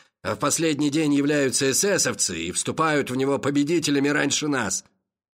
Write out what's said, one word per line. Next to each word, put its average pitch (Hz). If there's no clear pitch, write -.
а 110
в -
последний 147
день 147
являются 143
эсэсовцы 127
и 87
вступают 147
в 127
него 135
победителями 143
раньше 147
нас. 127